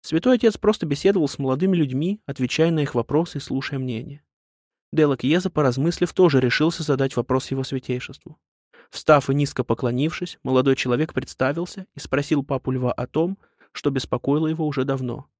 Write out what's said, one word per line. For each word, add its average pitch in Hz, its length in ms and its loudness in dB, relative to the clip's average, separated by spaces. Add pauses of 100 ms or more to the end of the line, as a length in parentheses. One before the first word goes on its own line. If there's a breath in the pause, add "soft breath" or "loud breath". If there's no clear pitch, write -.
Святой 202 320 2
Отец 226 240 2
просто 208 260 0
беседовал 170 420 2
с - 120 -6
молодыми 143 360 2
людьми, 156 520 0
отвечая 151 440 0
на 160 100 2
их 143 140 -2
вопросы 147 440 0
и - 20 -6
слушая 135 380 -6
мнения. 131 440 -8 (720)
Делла 147 240 4
Кьеза, 175 320 0
поразмыслив, 147 640 0
тоже 156 260 6
решился 151 440 2
задать 135 340 0
вопрос 131 340 -2
его 135 140 -4
святейшеству. - 760 -8 (520 soft breath)
Встав - 400 4
и 139 40 2
низко 143 300 -2
поклонившись, 131 800 -2
молодой 131 320 4
человек 131 380 -2
представился 151 720 -4 (100)
и - 40 -14
спросил 143 440 -2
папу 139 260 -4
Льва 127 220 0
о - 140 -6
том, 175 320 -2 (340 soft breath)
что - 180 -2
беспокоило 139 560 0
его 156 200 -2
уже 143 180 -2
давно 131 440 -4 (120)